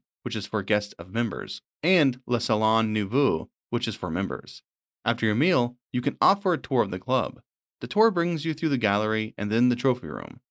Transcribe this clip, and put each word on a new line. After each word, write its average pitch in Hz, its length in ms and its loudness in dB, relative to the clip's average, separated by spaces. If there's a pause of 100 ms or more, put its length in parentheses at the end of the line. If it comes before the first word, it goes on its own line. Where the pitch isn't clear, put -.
(240)
which 110 120 -6
is 104 100 -4
for 104 160 -2
guests 104 380 0
of 92 140 -10
members, 95 480 -4 (200)
and 156 460 2
Le 120 140 0
Salon 110 500 2
Nouveau, 107 580 0 (200)
which 117 180 -2
is 110 80 -6
for 87 160 -6
members. 82 500 -6 (440)
After 117 200 0
your 107 100 2
meal, 131 420 0 (160)
you 123 80 -2
can - 200 -2
opt 196 220 4
for 180 100 2
a 151 40 0
tour 131 260 0
of 98 80 0
the 95 80 -4
club. 123 400 -2 (400)
The 123 80 -8
tour 220 240 4
brings 170 340 -2
you 160 80 -2
through 156 160 -2
the 139 80 2
gallery 107 600 0
and 104 140 -2
then 120 180 4
the 120 60 2
trophy 127 320 0
room. 50 320 -10 (120)